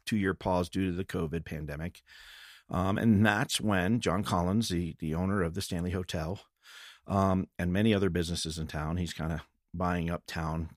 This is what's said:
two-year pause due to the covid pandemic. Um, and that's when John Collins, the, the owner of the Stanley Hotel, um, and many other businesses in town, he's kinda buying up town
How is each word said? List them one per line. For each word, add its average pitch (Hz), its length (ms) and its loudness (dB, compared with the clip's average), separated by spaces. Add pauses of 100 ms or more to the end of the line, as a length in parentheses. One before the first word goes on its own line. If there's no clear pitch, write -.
two-year 95 280 2
pause 90 340 0
due 95 220 -2
to 85 60 -2
the 95 80 -4
covid 82 400 -4
pandemic. 76 580 -8 (680)
Um, 95 260 0
and 107 300 6
that's 104 340 2
when 104 400 2
John 95 240 0
Collins, 95 460 2
the, 87 280 -2
the 78 160 -2
owner 95 280 0
of 85 100 -2
the 101 80 -6
Stanley 90 300 -4
Hotel, 90 500 -4 (640)
um, 95 400 4 (120)
and 90 120 0
many 107 220 4
other 98 160 4
businesses 82 500 -2
in 80 80 -4
town, 78 300 -4
he's 87 160 -4
kinda 80 300 -4 (320)
buying 87 340 -2
up 85 180 -4
town 80 500 -4